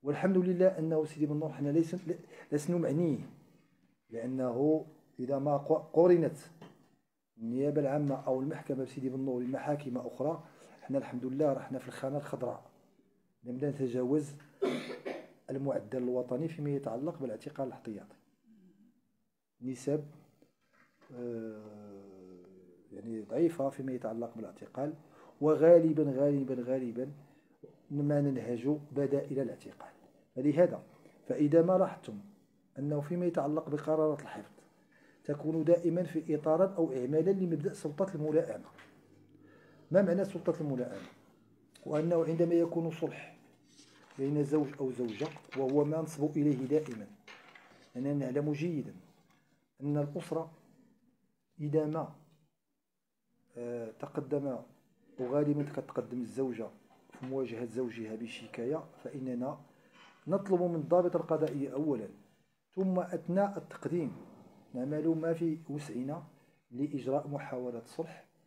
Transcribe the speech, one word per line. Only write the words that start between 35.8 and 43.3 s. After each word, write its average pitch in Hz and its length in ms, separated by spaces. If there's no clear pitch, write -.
في 156 320
إطاراً 160 300
أو 165 280
إعمالاً 151 380
لمبدأ 185 420
سلطة 180 420
الملائمة. 151 500
ما 185 100
معنى 185 240
سلطة 165 360
الملائمة؟ 123 460
وأنه 160 400
عندما 165 280
يكون 170 380
صلح - 460